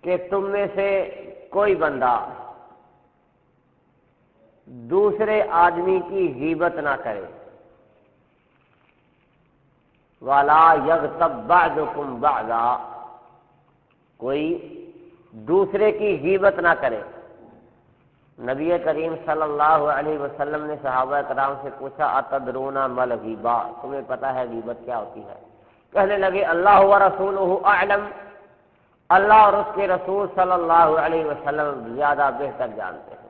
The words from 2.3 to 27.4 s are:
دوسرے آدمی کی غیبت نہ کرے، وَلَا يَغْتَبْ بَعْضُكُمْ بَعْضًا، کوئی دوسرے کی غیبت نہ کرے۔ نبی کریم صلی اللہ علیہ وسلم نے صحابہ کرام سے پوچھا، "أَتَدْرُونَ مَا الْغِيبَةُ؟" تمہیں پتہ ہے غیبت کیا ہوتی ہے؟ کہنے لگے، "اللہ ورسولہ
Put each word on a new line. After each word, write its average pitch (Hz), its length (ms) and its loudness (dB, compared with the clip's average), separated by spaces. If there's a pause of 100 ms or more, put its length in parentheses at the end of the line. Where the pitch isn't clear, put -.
دوسرے 202 840 0
آدمی 175 580 2
کی 185 280 -2
غیبت 160 380 -2
نہ 147 140 -4 (160)
کرے، 104 160 -6 (3000)
وَلَا 147 520 6 (120)
يَغْتَبْ 160 600 0
بَعْضُكُمْ 151 720 0
بَعْضًا، 117 840 -2 (1120)
کوئی 151 640 -6 (520)
دوسرے 190 640 0
کی 208 300 -2
غیبت 190 360 2
نہ 170 220 4
کرے۔ 117 220 -4 (1400)
نبی 135 340 -4 (120)
کریم 160 300 -2 (120)
صلی 156 160 -2
اللہ 151 500 2
علیہ 147 260 -2
وسلم 147 460 -6
نے 151 180 -6
صحابہ 131 340 -2 (120)
کرام 135 340 -2
سے - 60 -10 (100)
پوچھا، 135 420 -2
"أَتَدْرُونَ 135 580 -6
مَا 127 240 -2
الْغِيبَةُ؟" 113 800 -4
تمہیں 135 240 -8
پتہ 131 200 -6
ہے 127 180 -4
غیبت 117 400 -10
کیا 120 140 -6
ہوتی 104 260 -12
ہے؟ - 280 -20 (400)
کہنے 202 260 2
لگے، 190 260 0
"اللہ 185 340 4
ورسولہ 196 880 4